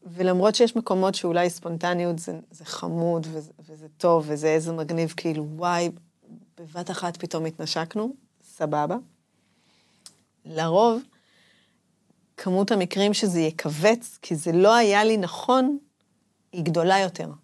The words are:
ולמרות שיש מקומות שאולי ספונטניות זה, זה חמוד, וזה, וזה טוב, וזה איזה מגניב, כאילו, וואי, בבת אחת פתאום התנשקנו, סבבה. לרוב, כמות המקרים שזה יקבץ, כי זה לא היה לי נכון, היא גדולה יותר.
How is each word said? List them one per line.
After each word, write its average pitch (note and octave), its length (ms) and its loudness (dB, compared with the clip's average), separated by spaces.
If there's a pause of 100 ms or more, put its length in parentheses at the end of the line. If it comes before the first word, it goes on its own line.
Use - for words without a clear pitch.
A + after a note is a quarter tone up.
(140)
ולמרות F#3 400 2
שיש A#3 220 4
מקומות G3 380 0
שאולי F3 360 0
ספונטניות F3 680 -4
זה, E3+ 200 -10 (120)
זה E3 140 -20
חמוד, E3 680 -4
וזה, D#3 200 -12 (180)
וזה D#3 180 -20 (100)
טוב, E3+ 320 4
וזה D3+ 200 -2
איזה D#3+ 240 0
מגניב, E3 440 -4
כאילו, D#3 300 -4 (100)
וואי, F3 340 0 (680)
בבת E3+ 320 -12
אחת F3 260 -6
פתאום D#3+ 300 -6
התנשקנו, E3 680 -6 (300)
סבבה. D3 540 -2 (1500)
לרוב, F3 580 2 (1300)
כמות G3 360 0
המקרים G3+ 420 2
שזה F3+ 260 0
יקבץ, D#3+ 840 0
כי - 140 -4
זה E3 160 -4
לא G3 220 6
היה G#3 300 4
לי A3 120 4
נכון, B3+ 640 0 (720)
היא F3 120 -6
גדולה E3+ 340 2
יותר. F3 300 -4 (160)